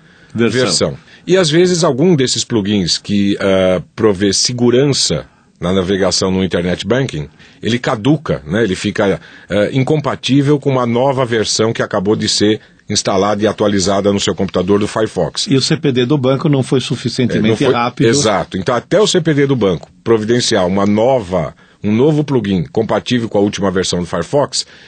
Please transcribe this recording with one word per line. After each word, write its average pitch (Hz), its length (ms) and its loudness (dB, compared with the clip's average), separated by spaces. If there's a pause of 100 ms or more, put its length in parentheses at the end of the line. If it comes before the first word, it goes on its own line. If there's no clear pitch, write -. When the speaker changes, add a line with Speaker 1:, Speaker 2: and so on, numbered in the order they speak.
(340)
Speaker 1:
Versão. 113 260 2
Speaker 2:
versão. 90 380 0 (280)
E 175 100 2
às 185 120 2
vezes 175 360 2
algum 160 300 4
desses 127 300 0
plugins 101 540 0
que, 101 420 -2
ah, 95 400 2 (140)
provê 101 380 2
segurança 120 920 0 (320)
na 87 140 -2
navegação 95 580 0
no 92 140 0
Internet 90 420 -4
Banking, 104 440 -2 (320)
ele 117 160 -2
caduca, 123 680 -2
né? 98 160 -2
Ele 92 140 -2
fica, 98 420 -2 (300)
eh, 101 240 0
incompatível 139 880 0
com 139 100 -2
uma 127 140 0
nova 127 400 0
versão 113 480 0
que 120 100 -4
acabou 104 320 0
de 107 140 -4
ser 104 320 0 (300)
instalada 104 520 0
e 107 40 2
atualizada 101 680 0
no 101 80 0
seu 98 140 -2
computador 95 440 0
do 104 80 -2
Firefox. 110 600 -4
Speaker 1:
E 139 100 2
o 127 60 2
C 147 160 0
P 147 120 0
D 123 140 0
do 147 140 0
banco 131 320 0
não 139 120 2
foi 127 200 0
suficientemente 117 640 -2
Speaker 2:
É, - 20 2
não 113 80 2
foi 131 160 2
Speaker 1:
rápido. 120 340 0
Speaker 2:
Exato. 110 520 0
Então, 107 160 -2
até 139 260 0
o 214 60 4
C 185 120 0
P 160 140 0
D 143 140 2
do 135 100 0
banco 95 340 -2 (140)
providenciar 113 640 2
uma 98 180 0
nova, 104 680 0 (280)
um 101 80 -2
novo 147 320 2
plugin 104 480 0
compatível 113 560 -2
com 104 120 -2
a - 20 4
última 101 300 0
versão 90 300 -2
do 87 60 -6
Firefox, 123 600 -4 (220)